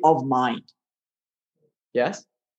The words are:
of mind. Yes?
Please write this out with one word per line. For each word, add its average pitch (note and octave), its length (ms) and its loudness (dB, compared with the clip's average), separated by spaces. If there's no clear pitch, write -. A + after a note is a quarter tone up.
of D3+ 200 4
mind. B2+ 480 -2
Yes? B2 300 -2